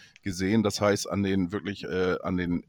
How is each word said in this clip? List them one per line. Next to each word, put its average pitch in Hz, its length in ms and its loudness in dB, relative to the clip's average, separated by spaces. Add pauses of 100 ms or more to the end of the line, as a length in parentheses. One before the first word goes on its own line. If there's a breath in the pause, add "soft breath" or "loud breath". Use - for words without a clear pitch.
(200 soft breath)
gesehen. 98 420 2
Das 101 200 0
heißt, 101 260 2
an 101 140 -2
den 95 280 2
wirklich, 101 340 -6
äh, 90 380 0
an 92 140 -2
den 87 320 -2